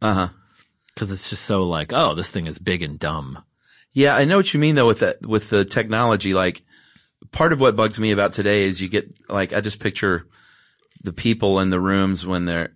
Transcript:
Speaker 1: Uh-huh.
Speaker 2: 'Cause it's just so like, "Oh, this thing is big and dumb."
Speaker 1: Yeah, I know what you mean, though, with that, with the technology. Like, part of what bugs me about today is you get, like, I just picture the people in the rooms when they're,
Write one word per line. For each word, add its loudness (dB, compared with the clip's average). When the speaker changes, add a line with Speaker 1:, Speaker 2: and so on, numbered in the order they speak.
Speaker 1:
Uh-huh. 0
Speaker 2:
'Cause -6
it's -10
just -10
so 0
like, -4
"Oh, 0
this -6
thing -6
is -10
big -4
and -8
dumb." -8
Speaker 1:
Yeah, 4
I 4
know 4
what 0
you 2
mean, 4
though, 6
with 4
that, -2
with -2
the 2
technology. 0
Like, 0
part 2
of 0
what 6
bugs 0
me 0
about 2
today 2
is -2
you -6
get, -4
like, -2
I 0
just -6
picture -2
the -8
people 2
in 2
the 2
rooms 0
when -2
they're, -4